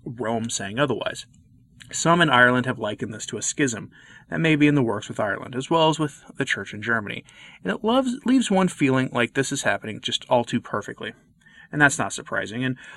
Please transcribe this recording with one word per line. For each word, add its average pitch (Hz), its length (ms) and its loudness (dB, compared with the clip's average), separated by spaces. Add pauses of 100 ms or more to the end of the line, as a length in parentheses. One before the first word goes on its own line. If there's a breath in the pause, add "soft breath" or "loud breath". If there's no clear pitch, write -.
Rome 113 460 -4
saying 101 280 -8
otherwise. - 460 -2 (640)
Some - 300 2
in 165 80 4
Ireland 123 380 6
have 123 120 -4
likened 107 360 -6
this 104 120 -12
to 113 120 -8
a 98 40 -10
schism 117 480 -4 (380 loud breath)
that 165 120 -6
may 160 160 2
be 147 100 4
in 147 80 6
the 143 80 4
works 110 260 -2
with 117 100 -12
Ireland, 123 380 -4
as 131 140 -4
well 165 180 6
as 151 100 2
with 151 240 -4 (140)
the 135 80 -2
Church - 300 -6
in 107 80 -12
Germany, 110 420 -2 (400 loud breath)
and 180 80 -2
it - 100 -6
loves, 247 440 2
leaves 247 240 4
one 190 180 4
feeling 131 420 2
like 120 220 0
this 135 200 -2
is 139 100 -4
happening 107 400 -2
just - 260 -4
all 120 160 4
too 120 160 -2
perfectly. - 540 -8 (580 loud breath)
And 147 80 0
that's - 200 4
not 101 120 -4
surprising, 104 520 -6
and 131 120 -2 (200 loud breath)